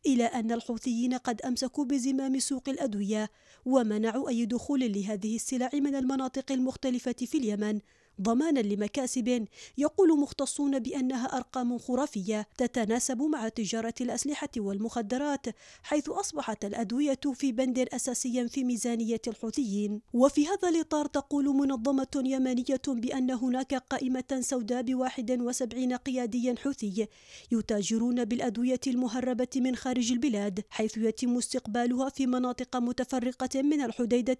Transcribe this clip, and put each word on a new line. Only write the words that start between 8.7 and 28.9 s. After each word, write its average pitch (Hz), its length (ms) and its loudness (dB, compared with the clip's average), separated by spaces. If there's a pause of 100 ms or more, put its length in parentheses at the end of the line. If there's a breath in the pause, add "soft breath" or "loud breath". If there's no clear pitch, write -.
يقول 311 420 6
مختصون 277 600 0
بأنها 254 580 -2
أرقام 247 400 -2
خرافية 220 680 -2 (100)
تتناسب 240 640 0
مع 285 280 0
تجارة 226 520 -4
الأسلحة 277 560 -4
والمخدرات، 226 880 -2 (380 loud breath)
حيث 294 260 0
أصبحت 294 560 -4
الأدوية 233 540 0 (140)
في 269 180 0
بند 254 280 0
أساسي 247 680 -2
في 269 140 -2
ميزانية 233 640 0
الحوثيين. 214 760 -2 (120)
وفي 285 340 6
هذا 370 220 2
الإطار 311 360 2
تقول 285 400 0
منظمة 269 800 2
يمنية 262 640 2
بأن 254 440 0
هناك 254 420 0
قائمة 254 680 -2
سوداء 247 420 -2
بواحد 254 320 0 (180)
وسبعين 247 600 0
قياديا 247 720 0
حوثي 220 440 -2 (440 loud breath)
يتاجرون 226 720 2
بالأدوية 247 640 0
المهربة 247 680 0